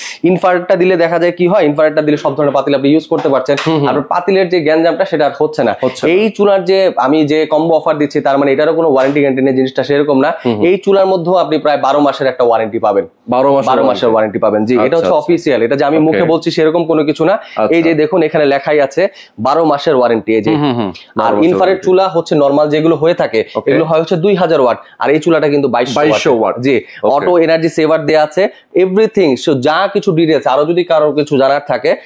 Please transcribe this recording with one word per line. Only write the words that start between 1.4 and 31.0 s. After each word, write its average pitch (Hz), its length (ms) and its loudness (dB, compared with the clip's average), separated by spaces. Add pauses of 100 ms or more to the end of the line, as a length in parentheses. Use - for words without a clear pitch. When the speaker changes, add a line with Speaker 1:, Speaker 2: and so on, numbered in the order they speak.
Speaker 1:
হয়, 185 180 2
ইনফ্রারেডটা 156 380 0
দিলে 151 140 0
সব 147 200 -4
ধরনের 143 160 0
পাতিল 139 220 0
আপনি 135 140 0
ইউজ 151 180 2
করতে 156 220 -2
পারছেন। 135 280 0 (100)
Speaker 2:
হুম, 160 120 0
হুম। 139 100 0
Speaker 1:
আর 139 140 -2
পাতিলের 185 460 0
যে 175 120 0
গ্যাঞ্জামটা 165 440 0
সেটা 151 220 0
আর 139 120 -2
হচ্ছে 151 260 -2
না। 107 180 0
Speaker 2:
হচ্ছে - 240 -4
না। 160 60 2
Speaker 1:
এই 208 180 2
চুলার 202 340 0
যে 190 320 2
আমি 147 280 0
যে 151 220 0
কম্বো 160 300 0
অফার 151 220 -2
দিচ্ছি, 147 220 -2
তার 139 180 0
মানে 139 140 0
এটারও 151 220 0
কোনো 165 180 0
ওয়ারেন্টি 135 280 2
গ্যারান্টি 135 220 0
নেই, 135 120 2
জিনিসটা 131 300 -2
সেরকম 143 360 0
না। 143 120 0 (120)
Speaker 2:
হুম, 120 120 0
হুম। 104 80 -2
Speaker 1:
এই 180 140 2
চুলার 196 280 0
মধ্যেও 185 280 -2
আপনি 156 240 0
প্রায় 147 200 0
বারো 135 220 0
মাসের 143 260 0
একটা 127 180 0
ওয়ারেন্টি 113 340 0
পাবেন। 101 260 0 (240)
Speaker 2:
বারো 127 240 0
মাসের 135 140 0
Speaker 1:
বারো 131 160 2
Speaker 2:
ওয়ারেন্টি। 131 60 0
Speaker 1:
মাসের 123 200 0
ওয়ারেন্টি 110 300 0
পাবেন, 107 260 0
জি। 120 100 0
এটা 117 80 0
Speaker 2:
আচ্ছা, 156 140 0
Speaker 1:
হচ্ছে 165 100 0
Speaker 2:
আচ্ছা। 180 120 2
Speaker 1:
অফিসিয়াল, 147 440 0
এটা 117 140 0
যে 143 80 0
আমি 147 140 0
মুখে 156 240 2
Speaker 2:
ওকে। 170 60 0
Speaker 1:
বলছি 165 220 0
সেরকম 160 340 0
কোনো 156 200 0
কিছু 151 200 -2
না। 175 80 2
Speaker 2:
আচ্ছা। 156 440 -2
Speaker 1:
এই 170 60 2
যে 165 120 0
দেখুন 156 280 0
এখানে 156 220 0
লেখাই 143 360 0
আছে 160 280 0 (320)
বারো 147 240 0
মাসের 147 320 2
ওয়ারেন্টি, 117 380 0
এই 110 80 0
যে। 107 80 -2
Speaker 2:
হুম, 151 100 0
হুম, 147 120 0
হুম। 120 100 -2
Speaker 1:
আর 95 100 -6 (240)
Speaker 2:
বারো 110 200 0
মাসের 127 80 2
Speaker 1:
ইনফ্রারেড 180 160 2
Speaker 2:
ওয়ারেন্টি। 185 240 0
Speaker 1:
চুলা 185 240 0
হচ্ছে 170 260 -2
নরমাল 143 340 2
যেগুলো 156 280 0
হয়ে 160 180 0
থাকে, 123 300 -2 (120)
Speaker 2:
ওকে। 113 140 -2
Speaker 1:
এগুলো 156 140 2
হয় 160 160 0
হচ্ছে 165 160 -2
দুই 190 180 0
হাজার 165 260 0
ওয়াট, 120 180 0 (200)
আর 123 120 -2
এই 151 80 2
চুলাটা 156 300 0
কিন্তু 143 200 0
বাইশশো 123 260 -2
Speaker 2:
বাইশশো 151 360 0
Speaker 1:
ওয়াট। 117 120 2
Speaker 2:
ওয়াট। 101 180 -2
Speaker 1:
জি। 127 160 0
Speaker 2:
ওকে। - 380 -2
Speaker 1:
অটো 175 240 2
এনার্জি 165 300 0
সেভার 156 380 0
দেয়া 156 160 2
আছে, 185 260 0 (280)
everything। 185 680 2
So 139 160 0
যা 156 320 0
কিছু 196 200 -2
ডিটেইলস, 156 340 0
আরো 139 200 2
যদি 170 180 0
কারো 151 280 0